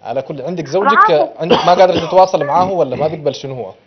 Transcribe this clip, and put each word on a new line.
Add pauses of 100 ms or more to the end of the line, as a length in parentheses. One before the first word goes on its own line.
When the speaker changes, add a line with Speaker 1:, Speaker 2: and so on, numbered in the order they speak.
Speaker 1:
على
كل،
عندك
زوجك،
Speaker 2:
معاكم.
Speaker 1:
آه،
عندك
ما
قادر (140)
تتواصل
معاه
ولا
ما
بيقبل
شنو
هو؟ (140)